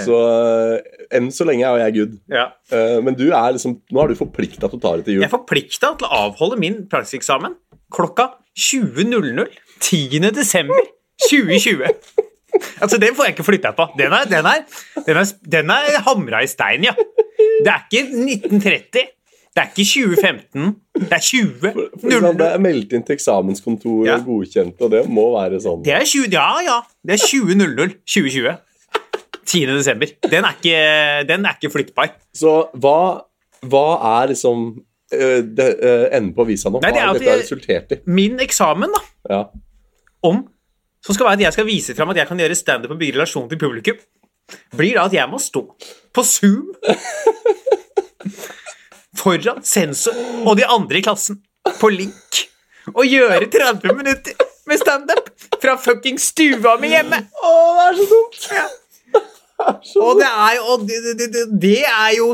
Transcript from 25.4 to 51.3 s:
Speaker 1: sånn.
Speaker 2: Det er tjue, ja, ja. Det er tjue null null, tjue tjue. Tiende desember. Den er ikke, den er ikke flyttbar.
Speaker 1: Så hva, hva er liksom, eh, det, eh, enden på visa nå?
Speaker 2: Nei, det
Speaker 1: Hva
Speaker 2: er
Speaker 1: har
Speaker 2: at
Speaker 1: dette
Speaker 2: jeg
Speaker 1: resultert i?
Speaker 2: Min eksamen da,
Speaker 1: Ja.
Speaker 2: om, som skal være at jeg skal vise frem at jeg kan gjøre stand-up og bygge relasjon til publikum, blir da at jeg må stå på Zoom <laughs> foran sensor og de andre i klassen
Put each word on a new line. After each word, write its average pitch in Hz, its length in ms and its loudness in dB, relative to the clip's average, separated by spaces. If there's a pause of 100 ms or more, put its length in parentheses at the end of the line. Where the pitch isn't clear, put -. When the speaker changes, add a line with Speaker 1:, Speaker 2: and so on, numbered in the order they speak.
Speaker 1:
sånn. 87 200 -4
Speaker 2:
Det 143 120 0
er 185 100 2
tjue, 277 260 -2
ja, 180 300 0
ja. 262 220 -2 (220)
Det 185 100 -2
er 214 120 2
tjue 220 300 0
null 180 180 2
null, 170 200 -2 (120)
tjue 151 240 0
tjue. 123 280 -4 (880)
Tiende 139 320 0
desember. 131 280 0 (220)
Den 180 160 2
er 175 80 0
ikke, 151 720 2
den 180 200 -2
er 165 120 -2
ikke 147 140 -6
flyttbar. 139 380 -2 (240)
Speaker 1:
Så 156 400 2
hva, 156 480 2 (400)
hva 131 600 2
er 131 60 0
liksom, 120 540 -2 (300)
eh, 131 280 2
det, 113 420 0
eh, 123 260 4 (100)
enden 95 160 -4
på 113 120 2
visa 104 220 -2
nå? 110 140 -2
Speaker 2:
Nei, 175 80 2
det 233 60 2
Speaker 1:
Hva - 40 0
Speaker 2:
er 226 60 0
Speaker 1:
har 196 80 0
Speaker 2:
at - 60 -2
Speaker 1:
dette 254 120 2
Speaker 2:
jeg 247 100 2
Speaker 1:
resultert - 500 -6
i? - 140 -4
Speaker 2:
Min 196 320 0
eksamen 233 540 0
da, - 80 0 (300)
Speaker 1:
Ja. 101 140 -2 (800)
Speaker 2:
om, 190 260 0 (540)
som 202 120 -4
skal 247 140 0
være 196 60 4
at 202 60 0
jeg 170 140 2
skal 220 100 0
vise 165 300 -4
frem 156 160 -2
at 196 60 -4
jeg 151 120 0
kan 175 100 -8
gjøre 165 160 0
stand-up 123 360 -2
og 160 80 -10
bygge 147 160 -4
relasjon 139 340 -4
til 160 80 -8
publikum, 147 400 -4 (800)
blir 180 180 0
da 180 120 2
at 196 60 -4
jeg 143 180 0
må 165 100 -10
stå - 240 -6 (480)
på 165 100 0
Zoom 233 600 2
<laughs> - 1120 -2 (1200)
foran 190 480 -2
sensor 180 520 -2 (300)
og 208 120 4
de 240 100 2
andre 180 320 0
i 190 40 -2
klassen 208 340 -4 (420)